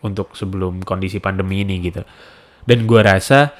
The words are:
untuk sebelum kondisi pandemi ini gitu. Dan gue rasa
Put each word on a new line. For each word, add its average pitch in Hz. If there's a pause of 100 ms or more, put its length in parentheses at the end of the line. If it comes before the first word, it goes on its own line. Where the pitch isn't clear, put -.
untuk 101
sebelum 92
kondisi 95
pandemi 95
ini 98
gitu. 85 (640)
Dan 117
gue 117
rasa 110